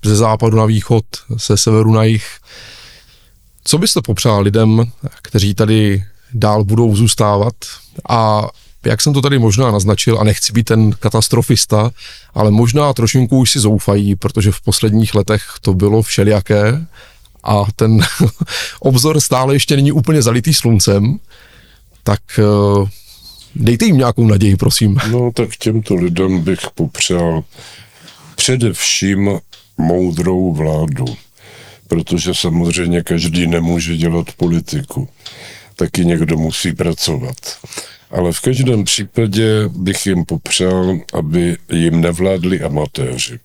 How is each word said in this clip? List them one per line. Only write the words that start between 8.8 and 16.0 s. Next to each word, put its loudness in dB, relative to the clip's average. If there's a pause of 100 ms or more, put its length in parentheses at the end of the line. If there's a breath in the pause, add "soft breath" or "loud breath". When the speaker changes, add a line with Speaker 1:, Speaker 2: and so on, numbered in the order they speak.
Speaker 1:
jak 0
jsem 0
to 2
tady 2
možná 4
naznačil, 0
a 2
nechci 0
být 0
ten 4
katastrofista, 0 (440 loud breath)
ale 2
možná 2
trošinku 2
už 2
si -2
zoufají, 2
protože 0
v -6
posledních 0
letech -2
to 0
bylo 2